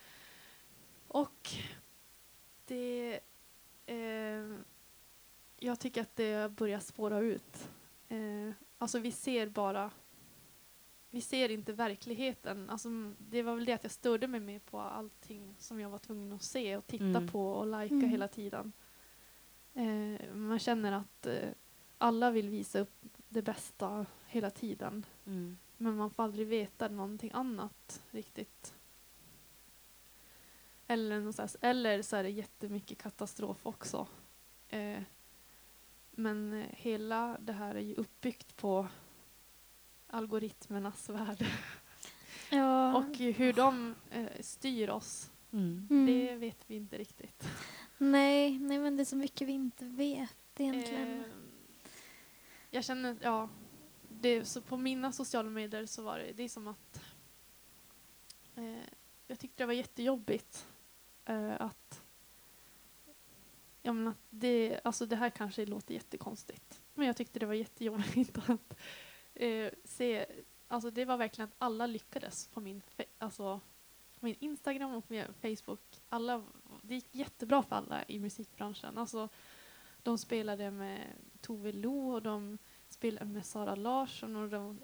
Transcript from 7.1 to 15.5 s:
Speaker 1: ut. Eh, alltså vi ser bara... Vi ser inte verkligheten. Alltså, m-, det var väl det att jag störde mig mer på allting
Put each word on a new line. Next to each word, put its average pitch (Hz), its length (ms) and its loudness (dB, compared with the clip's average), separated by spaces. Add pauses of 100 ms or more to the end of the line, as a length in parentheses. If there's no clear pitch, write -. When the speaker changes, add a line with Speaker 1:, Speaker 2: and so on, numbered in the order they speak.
Speaker 1:
ut. - 500 0 (400)
Eh, 214 420 -4 (260)
alltså 240 220 0
vi 233 120 0
ser 233 380 0
bara... 202 420 0 (1160)
Vi 240 120 -6
ser 254 300 4
inte 214 220 -4
verkligheten. 220 960 -2
Alltså, 220 180 -4
m-, 214 320 -4
det 220 240 -2
var 233 120 2
väl 233 100 -2
det 240 80 2
att 226 100 -2
jag 214 80 -6
störde 240 360 2
mig 247 120 -2
mer 202 200 -8
på 208 200 -8
allting 208 800 -8